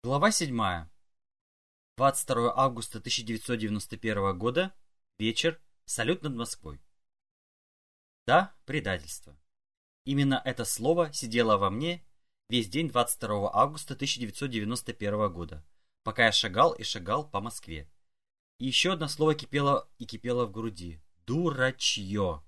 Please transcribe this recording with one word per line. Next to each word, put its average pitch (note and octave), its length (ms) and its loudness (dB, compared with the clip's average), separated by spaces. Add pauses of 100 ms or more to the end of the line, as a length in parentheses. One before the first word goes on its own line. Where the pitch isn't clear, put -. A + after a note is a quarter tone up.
Глава C#3+ 240 4
седьмая. G#2+ 580 0 (1080)
Двадцать C3+ 260 4
второе A#2 340 2
августа A#2 440 0
тысяча A2+ 240 -4
девятьсот A2+ 340 -2
девяносто G#2+ 380 -4
первого G2+ 380 0
года. B2 380 0 (460)
Вечер. A#2 420 0 (240)
Салют C#3+ 380 -2
над C#3+ 140 -4
Москвой. D#2 440 -8 (1400)
Да, F3 300 4 (120)
предательство. F#2+ 680 -6 (680)
Именно C#3 400 2
это B2 200 -4
слово D#3 480 2
сидело A2+ 440 2
во F#2+ 140 4
мне D#3+ 360 -4 (420)
весь A#2 200 0
день D#3 200 -2
двадцать A#2+ 280 2
второго G#2 360 -2
августа C#3+ 440 2
тысяча - 240 -4
девятьсот E3+ 300 -6
девяносто A2+ 420 -4
первого G#2 360 0
года, D#2+ 380 -8 (380)
пока A2+ 220 4
я A2 40 6
шагал A2+ 420 4
и - 120 -10
шагал A2+ 440 -4
по G2+ 120 -4
Москве. E2 500 -10 (720)
И B2+ 60 -4
ещё F3 260 2
одно D#3 160 -2
слово D#3 260 4
кипело C#3+ 640 0
и A#2 80 -10
кипело A#2+ 400 -2
в G2 60 -10
груди. F2+ 480 -8 (260)
Дурачьё. A2+ 1200 0